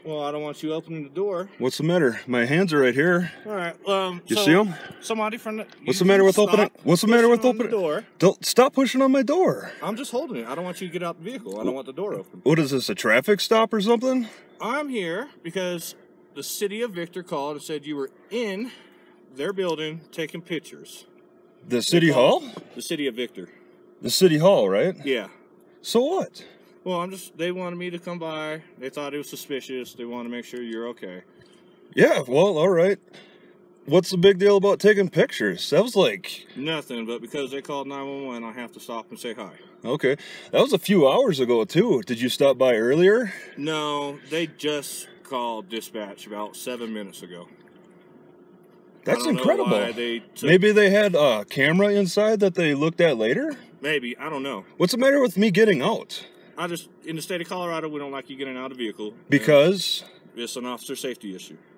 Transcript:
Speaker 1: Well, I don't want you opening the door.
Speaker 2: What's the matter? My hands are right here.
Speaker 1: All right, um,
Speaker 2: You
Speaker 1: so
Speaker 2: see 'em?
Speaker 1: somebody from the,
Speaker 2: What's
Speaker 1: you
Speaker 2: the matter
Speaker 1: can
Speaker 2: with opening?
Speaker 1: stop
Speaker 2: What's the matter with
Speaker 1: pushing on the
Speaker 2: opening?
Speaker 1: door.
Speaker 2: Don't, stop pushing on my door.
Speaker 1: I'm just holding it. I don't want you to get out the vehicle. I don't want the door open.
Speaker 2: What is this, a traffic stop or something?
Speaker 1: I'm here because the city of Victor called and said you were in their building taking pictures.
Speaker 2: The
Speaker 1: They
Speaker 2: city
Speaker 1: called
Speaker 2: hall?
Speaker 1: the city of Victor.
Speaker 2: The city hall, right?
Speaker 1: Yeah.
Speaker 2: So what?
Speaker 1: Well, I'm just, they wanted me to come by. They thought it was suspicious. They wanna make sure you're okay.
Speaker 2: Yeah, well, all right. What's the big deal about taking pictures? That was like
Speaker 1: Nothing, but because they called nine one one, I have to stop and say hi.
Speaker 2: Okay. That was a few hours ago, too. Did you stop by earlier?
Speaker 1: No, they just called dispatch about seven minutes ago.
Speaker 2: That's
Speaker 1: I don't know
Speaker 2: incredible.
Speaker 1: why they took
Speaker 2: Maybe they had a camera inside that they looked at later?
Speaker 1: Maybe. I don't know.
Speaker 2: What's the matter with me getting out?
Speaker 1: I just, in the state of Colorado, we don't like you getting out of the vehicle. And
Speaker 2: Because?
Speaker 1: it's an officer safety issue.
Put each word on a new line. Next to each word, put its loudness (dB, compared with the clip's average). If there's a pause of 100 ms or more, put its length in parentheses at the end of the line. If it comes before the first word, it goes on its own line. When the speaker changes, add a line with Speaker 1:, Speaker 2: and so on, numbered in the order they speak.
Speaker 1:
Well, -8
I -6
don't -8
want -10
you -6
opening -8
the -12
door. -4
Speaker 2:
What's -2
the -2
matter? 2
My 2
hands 2
are 4
right 4
here. 2 (120)
Speaker 1:
All -10
right, -6 (140)
um, -2
Speaker 2:
You 0
Speaker 1:
so 2
Speaker 2:
see 8
'em? 4 (260)
Speaker 1:
somebody -4
from -10
the, -10 (200)
Speaker 2:
What's -2
Speaker 1:
you 4
Speaker 2:
the -
matter 6
Speaker 1:
can 8
Speaker 2:
with 4
opening? 4
Speaker 1:
stop -14
Speaker 2:
What's 4
the 0
matter 6
with 6
Speaker 1:
pushing 4
on 0
the -2
Speaker 2:
opening? -2
Speaker 1:
door. -4 (140)
Speaker 2:
Don't, 4
stop 4
pushing 2
on 6
my 4
door. 0 (100)
Speaker 1:
I'm -6
just -10
holding -6
it. -8
I -8
don't -6
want -10
you -8
to -12
get -6
out -8
the -20
vehicle. -12
I -6
don't -2
want -10
the -16
door -6
open. -12
Speaker 2:
What 4
is 0
this, -2
a -4
traffic 2
stop 2
or 0
something? 0 (340)
Speaker 1:
I'm -4
here -6 (120)
because -8 (400)
the -12
city -6
of -6
Victor -10
called -6
and -14
said -10
you -8
were -8 (180)
in -6 (640)
their -6
building -6 (100)
taking -10
pictures. -12 (600)
Speaker 2:
The -2
Speaker 1:
They 0
Speaker 2:
city 4
Speaker 1:
called 4
Speaker 2:
hall? -16 (120)
Speaker 1:
the -14
city -4
of -4
Victor. -10 (520)
Speaker 2:
The -6
city 4
hall, 6
right? 2
Speaker 1:
Yeah. -2 (540)
Speaker 2:
So 0
what? -4 (400)
Speaker 1:
Well, -4
I'm -6
just, -18
they -4
wanted -8
me -8
to -12
come -10
by. -8 (160)
They -12
thought -10
it -6
was -10
suspicious. -10
They -12
wanna -10
make -10
sure -12
you're -8
okay. -14 (680)
Speaker 2:
Yeah, 6
well, 2
all 4
right. 4 (880)
What's 4
the -2
big 6
deal 6
about 4
taking 4
pictures? -2
That 6
was -2
like -2
Speaker 1:
Nothing, -8
but -8
because -8
they -8
called -8
nine -10
one -10
one, -10
I -12
have -12
to -20
stop -12
and -18
say -10
hi. -12 (320)
Speaker 2:
Okay. 0 (360)
That 4
was 4
a 2
few 4
hours 4
ago, 2
too. 2
Did -4
you 0
stop 2
by 4
earlier? 4 (240)
Speaker 1:
No, -6 (100)
they -2
just -8 (140)
called -6
dispatch -12
about -10
seven -10
minutes -12
ago. -18 (1500)
Speaker 2:
That's 0
Speaker 1:
I -4
don't 0
know -4
Speaker 2:
incredible. 2
Speaker 1:
why -2
they -6
took -6
Speaker 2:
Maybe 6
they 6
had 2
a 2
camera 2
inside 2
that 2
they 0
looked -2
at 4
later? 0 (240)
Speaker 1:
Maybe. -4
I -10
don't -8
know. -8 (100)
Speaker 2:
What's 0
the -4
matter 4
with 0
me 4
getting 4
out? -4 (300)
Speaker 1:
I -6
just, -10 (160)
in -8
the -8
state -6
of -8
Colorado, -6
we -8
don't -10
like -12
you -14
getting -10
out -8
of -14
the -6
vehicle. -8
And -20
Speaker 2:
Because? 4 (320)
Speaker 1:
it's -10
an -10
officer -10
safety -10
issue. -16 (220)